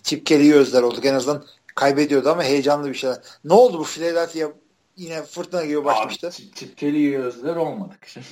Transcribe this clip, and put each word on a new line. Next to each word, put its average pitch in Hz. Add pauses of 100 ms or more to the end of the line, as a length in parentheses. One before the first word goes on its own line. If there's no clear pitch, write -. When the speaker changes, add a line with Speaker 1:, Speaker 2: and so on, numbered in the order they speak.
Speaker 1:
Chip -
Kelly'yi 147
özler 127
olduk 120
en 135
azından 139 (300)
kaybediyordu 139
ama 170
heyecanlı 143
bir 127
şeyler. 127 (260)
Ne 156
oldu 220
bu 151
Philadelphia 160 (480)
yine 165
fırtına 170
gibi 147
başlamıştı. 110
Speaker 2:
Abi, 175
Chip, 123
Chip -
Kelly'yi 147
özler 127
olmadık. 131
<laughs> -
Şimdi -